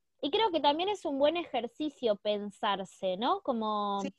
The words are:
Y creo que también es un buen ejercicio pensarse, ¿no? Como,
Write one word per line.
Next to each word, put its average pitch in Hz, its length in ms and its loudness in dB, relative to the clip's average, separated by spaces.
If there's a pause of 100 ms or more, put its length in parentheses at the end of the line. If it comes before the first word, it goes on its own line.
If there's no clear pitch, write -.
(220)
Y 285 80 -2
creo 427 220 4
que 311 80 2
también 302 280 2
es 403 160 -4
un 285 140 -2
buen 302 180 4
ejercicio 240 800 -2
pensarse, 202 1040 -2
¿no? 330 240 0
Como, 208 760 -2